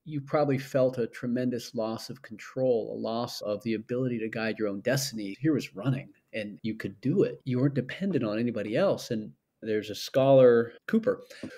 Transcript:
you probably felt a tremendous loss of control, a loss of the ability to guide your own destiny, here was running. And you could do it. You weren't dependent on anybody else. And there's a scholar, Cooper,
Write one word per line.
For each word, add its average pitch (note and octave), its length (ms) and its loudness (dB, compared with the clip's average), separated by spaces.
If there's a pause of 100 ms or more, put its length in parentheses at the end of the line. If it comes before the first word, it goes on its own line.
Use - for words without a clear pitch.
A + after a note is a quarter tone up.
you D3+ 160 -8
probably C#3 340 0
felt C3 400 0
a A#2 100 0
tremendous A#2+ 680 -4
loss A2+ 340 -6
of - 140 -14
control, A2+ 760 -2
a - 20 -8
loss A2+ 440 -4
of G#2 200 -4
the A2+ 120 -2
ability A#2+ 460 -4
to A2 100 -6
guide A2 280 -4
your G#2+ 100 -2
own G2 120 -6
destiny, A2+ 580 -4
here D#3 140 2
was A2 240 -4
running. A#2+ 360 -4 (200)
And G#2 300 -8
you G#2+ 140 -4
could G2 260 -10
do E3 220 2
it. - 200 -4
You B2 160 -2
weren't C#3 140 2
dependent C#3+ 500 -2
on G#2+ 140 -2
anybody G#2+ 360 -2
else. D3+ 360 0
And A2 220 -6 (300)
there's G#2+ 260 -2
a G#2 60 -8
scholar, B2+ 800 8 (120)
Cooper, A3 360 2 (360)